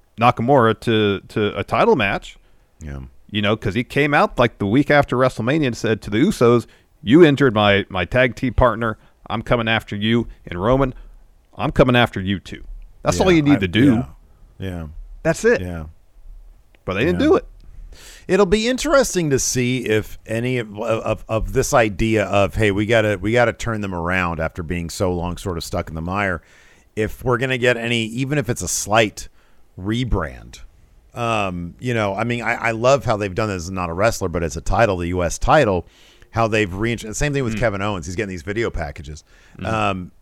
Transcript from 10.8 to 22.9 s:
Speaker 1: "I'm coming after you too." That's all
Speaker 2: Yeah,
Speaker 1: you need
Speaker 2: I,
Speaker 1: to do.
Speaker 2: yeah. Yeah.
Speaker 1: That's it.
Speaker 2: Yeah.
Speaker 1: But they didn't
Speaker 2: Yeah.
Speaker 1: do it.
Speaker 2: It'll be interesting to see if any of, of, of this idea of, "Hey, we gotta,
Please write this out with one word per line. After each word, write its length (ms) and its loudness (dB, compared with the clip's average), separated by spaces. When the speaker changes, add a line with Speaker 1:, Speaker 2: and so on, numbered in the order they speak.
Speaker 1:
"I'm 160 -4
coming 240 4
after 260 4
you 200 -2
too." 240 -16
That's 180 0
all 100 4
Speaker 2:
Yeah, 60 6
Speaker 1:
you 60 4
need 140 4
Speaker 2:
I, 40 0
Speaker 1:
to 80 0
do. 280 4
Speaker 2:
yeah. 80 -2
Yeah. 280 -10
Speaker 1:
That's 220 -2
it. 160 4
Speaker 2:
Yeah. 240 -8
Speaker 1:
But 80 -2
they 100 0
didn't 160 2
Speaker 2:
Yeah. 60 4
Speaker 1:
do 100 4
it. 100 -2
Speaker 2:
It'll 200 4
be 200 0
interesting 640 2
to 80 2
see 480 -2
if 400 -2
any 320 -4
of, 220 -8
of, 480 -4
of 240 -4
this 220 0
idea 500 2
of, 300 0
"Hey, 160 2
we 160 0
gotta, 340 2